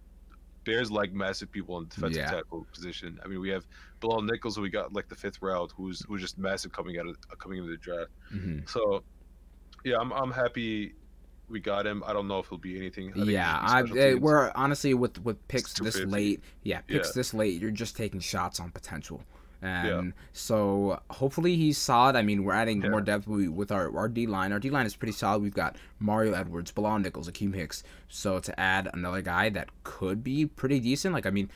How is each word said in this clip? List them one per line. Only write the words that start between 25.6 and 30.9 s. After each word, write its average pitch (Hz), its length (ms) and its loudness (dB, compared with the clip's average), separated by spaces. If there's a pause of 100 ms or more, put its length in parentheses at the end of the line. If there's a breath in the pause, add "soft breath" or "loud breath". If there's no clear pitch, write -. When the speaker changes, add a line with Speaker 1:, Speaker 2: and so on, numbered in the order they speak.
Speaker 2:
Mario 107 360 2
Edwards, 85 360 -4
Bilal 107 280 2
Nichols, 87 300 -2
Akeem 98 260 -2
Hicks. 85 280 -6 (260 loud breath)
So 101 300 -2
to - 220 -6
add 95 320 2
another 90 300 -4
guy 92 260 2
that 95 220 -4 (120)
could 98 400 -4
be 143 240 2
pretty 139 320 0
decent, 139 360 2